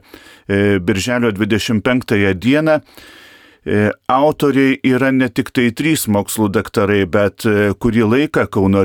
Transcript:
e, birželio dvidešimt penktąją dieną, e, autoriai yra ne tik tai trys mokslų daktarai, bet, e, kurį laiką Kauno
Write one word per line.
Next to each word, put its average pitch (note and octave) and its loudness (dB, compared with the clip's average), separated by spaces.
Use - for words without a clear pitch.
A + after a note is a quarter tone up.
e, G2+ 2
birželio A2+ 0
dvidešimt G#2 -2
penktąją A2 0
dieną, D3 0
e, G#2 0
autoriai C3+ 2
yra C3 0
ne C3 0
tik - -4
tai A#2+ 0
trys D3 -2
mokslų G#2 -2
daktarai, G2+ 0
bet, G2+ -2
e, G#2 0
kurį A2+ 0
laiką C3 0
Kauno G2 0